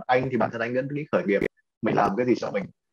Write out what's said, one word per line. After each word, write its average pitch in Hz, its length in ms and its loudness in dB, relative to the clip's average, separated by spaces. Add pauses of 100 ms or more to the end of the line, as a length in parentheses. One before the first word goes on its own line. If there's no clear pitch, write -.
anh 127 240 2
thì 123 60 0
bản 113 140 2
thân 113 100 -6
anh 120 140 -2
vẫn 131 160 0
nghĩ 147 200 -6
khởi 92 160 2
nghiệp, 98 140 2 (400)
mình 110 140 0
làm 104 220 2
cái 127 80 0
gì 165 120 4
cho - 140 -6
mình 98 120 -4 (300)